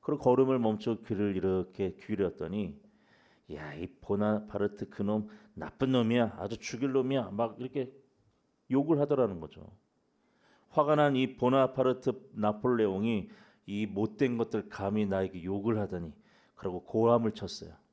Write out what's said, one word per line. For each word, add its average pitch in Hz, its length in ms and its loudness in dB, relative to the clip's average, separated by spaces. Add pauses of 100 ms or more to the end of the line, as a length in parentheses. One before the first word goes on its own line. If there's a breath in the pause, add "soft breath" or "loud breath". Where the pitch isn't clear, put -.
그리고 151 220 -2
걸음을 131 340 6
멈춰 110 480 0
귀를 101 300 0
이렇게 92 600 -2
기울였더니, 92 840 -4 (720 soft breath)
"야, 76 220 -12
이 85 120 -8 (140)
보나파르트 104 880 -2
그놈 107 400 -2 (240 loud breath)
나쁜 - 380 -4
놈이야. 117 480 2
아주 107 180 -6
죽일 127 340 -6
놈이야." 131 400 0
막 110 280 -4
이렇게 127 340 -6 (800)
욕을 143 280 4
하더라는 131 400 2
거죠. - 260 -14 (1040 soft breath)
화가 151 260 4
난 147 200 4
이 131 220 0
보나파르트 127 960 2
나폴레옹이 107 960 0 (380 loud breath)
"이 101 180 -4
못된 107 520 -2
것들 113 320 -4
감히 104 360 -2
나에게 95 380 -4
욕을 101 360 -2
하다니." 90 320 -6 (440 soft breath)
그러고 90 280 -8
고함을 113 500 2
쳤어요. 82 380 -12 (220)